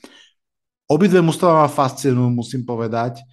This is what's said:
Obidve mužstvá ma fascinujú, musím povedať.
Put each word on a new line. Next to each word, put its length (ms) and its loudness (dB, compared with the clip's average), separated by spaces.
Obidve 320 4
mužstvá 440 2
ma 40 0
fascinujú, 640 -2
musím 320 -6
povedať. 560 -6